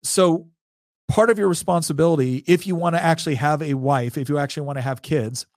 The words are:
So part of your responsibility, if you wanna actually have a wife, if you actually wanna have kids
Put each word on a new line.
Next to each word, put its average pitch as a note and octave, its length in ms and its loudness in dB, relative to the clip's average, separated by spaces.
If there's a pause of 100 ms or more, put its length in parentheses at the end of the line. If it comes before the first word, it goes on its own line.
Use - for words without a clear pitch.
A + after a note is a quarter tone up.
So F3+ 460 0 (600)
part A3+ 200 4
of A3+ 100 4
your G3+ 100 2
responsibility, D#3+ 960 0
if E3+ 200 4
you F#3 100 -2
wanna E3+ 220 0
actually E3 360 0
have D3 260 0
a D3+ 140 -4
wife, C3 420 -2
if C#3 140 -6
you D3 80 0
actually C#3+ 280 -6
wanna C#3 140 -8
have C3 220 -6
kids B2+ 420 -4 (120)